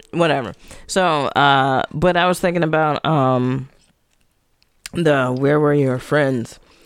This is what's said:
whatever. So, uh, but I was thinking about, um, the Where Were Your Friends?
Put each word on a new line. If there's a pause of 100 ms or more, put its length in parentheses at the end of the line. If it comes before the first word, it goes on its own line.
(160)
whatever. (340)
So, (240)
uh, (100)
but
I
was
thinking
about,
um, (1300)
the
Where
Were
Your
Friends? (280)